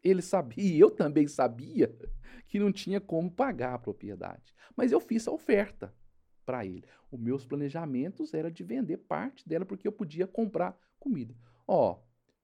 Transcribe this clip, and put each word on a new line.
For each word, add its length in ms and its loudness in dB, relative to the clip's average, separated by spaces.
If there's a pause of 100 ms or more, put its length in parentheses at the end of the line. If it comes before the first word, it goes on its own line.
ele 180 6
sabia, 440 -2
e 160 4
eu 100 12
também 380 2
sabia, 680 0 (540)
que 100 -2
não 140 2
tinha 280 -2
como 300 -2
pagar 440 -2
a 40 -6
propriedade. 720 -10 (240)
Mas 160 2
eu 80 4
fiz 280 -2
a 40 -4
oferta 640 -2 (500)
pra 220 -4
ele. 180 -10 (260)
Os 100 -12
meus 240 -4
planejamentos 880 -6
era 160 -4
de 140 -12
vender 320 -4
parte 520 -6
dela, 160 -2
porque 220 -8
eu 60 -2
podia 340 -4
comprar 500 -2 (220)
comida. 380 -4 (320)
"Ó, 320 4 (440)